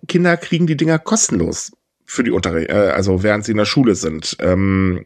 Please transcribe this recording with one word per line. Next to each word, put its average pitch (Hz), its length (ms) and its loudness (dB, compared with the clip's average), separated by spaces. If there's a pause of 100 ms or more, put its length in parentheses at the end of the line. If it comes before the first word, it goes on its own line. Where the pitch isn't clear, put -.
Kinder 175 300 2
kriegen 175 280 -2
die 160 120 0
Dinger 160 200 2
kostenlos 95 760 -2 (340)
für - 180 -4
die 117 80 0
Unterri-, 85 340 0
äh, 98 260 2
also 92 300 0
während 104 240 0
sie 113 60 -4
in 107 60 0
der 107 80 2
Schule 117 300 2
sind. 80 440 -6
Ähm, 95 680 0